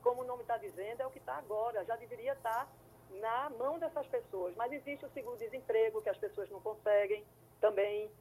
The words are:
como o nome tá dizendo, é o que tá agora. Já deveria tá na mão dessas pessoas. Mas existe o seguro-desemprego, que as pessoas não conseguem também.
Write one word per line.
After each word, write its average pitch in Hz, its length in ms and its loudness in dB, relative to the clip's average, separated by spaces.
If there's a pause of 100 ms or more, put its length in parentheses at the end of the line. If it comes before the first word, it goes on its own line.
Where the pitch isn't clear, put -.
como 247 180 4
o 247 60 -6
nome 247 160 -6
tá 233 140 -2
dizendo, 208 440 -8
é 262 60 -2
o - 20 -4
que 262 100 -16
tá 254 180 -6
agora. 214 480 -2
Já 226 100 -2
deveria 233 400 -6
tá 240 320 -2 (520)
na 233 380 0
mão 277 220 0
dessas 311 280 -2
pessoas. 196 480 -2
Mas 233 160 -2
existe 285 320 -6
o 269 60 -10
seguro-desemprego, 226 920 2
que 214 80 -2
as 190 80 0
pessoas 196 340 -4
não 190 100 -10
conseguem 208 640 4 (360)
também. 208 500 4 (120)